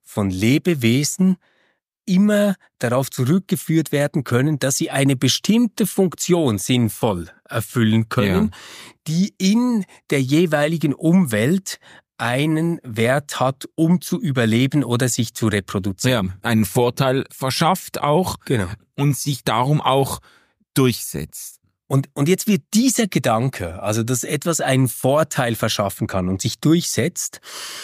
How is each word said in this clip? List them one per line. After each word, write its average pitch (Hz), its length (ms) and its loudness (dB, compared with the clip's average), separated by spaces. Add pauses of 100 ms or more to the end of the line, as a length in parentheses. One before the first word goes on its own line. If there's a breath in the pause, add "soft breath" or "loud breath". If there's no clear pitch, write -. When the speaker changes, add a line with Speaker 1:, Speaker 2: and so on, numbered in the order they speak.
Speaker 1:
von 98 280 -2
Lebewesen 143 1080 2 (680)
immer 208 500 2 (240 soft breath)
darauf 127 300 0
zurückgeführt 160 840 0
werden 143 320 -2
können, 135 340 0
dass - 200 -2
sie - 120 -4
eine 139 240 2
bestimmte 208 720 0
Funktion 165 720 0
sinnvoll 110 720 0 (140)
erfüllen 110 640 0
können, 101 380 0
Speaker 2:
Ja. 98 40 -2 (560 loud breath)
Speaker 1:
die 175 320 -2
in 220 460 2 (260 soft breath)
der 139 120 2
jeweiligen 151 720 0
Umwelt 165 840 0 (380 loud breath)
einen 156 680 0
Wert 123 560 -2
hat, 131 280 -2 (100)
um 165 240 4
zu - 200 -4
überleben 131 640 2
oder 120 260 0
sich - 260 -4
zu 117 140 -2
reproduzieren. 101 800 -2
Speaker 2:
Ja, 92 60 -12 (140)
einen 113 160 4
Vorteil 131 640 0
verschafft - 720 -2
auch 151 460 0
Speaker 1:
Genau. 104 200 0 (300)
Speaker 2:
und 143 200 0
sich - 280 -6
darum 127 360 2
auch 131 380 0 (560 soft breath)
durchsetzt. - 840 -2 (260)
Speaker 1:
Und, 135 280 0
und 143 140 0
jetzt 185 200 0
wird 190 140 2 (120)
dieser 233 320 2
Gedanke, 113 760 -2
also 107 200 -2
dass 120 220 -4
etwas 165 360 -4
einen 131 280 2
Vorteil 139 640 0
verschaffen 107 540 -2
kann 92 200 -2
und 95 140 -2
sich - 160 -6
durchsetzt, - 840 0 (440 loud breath)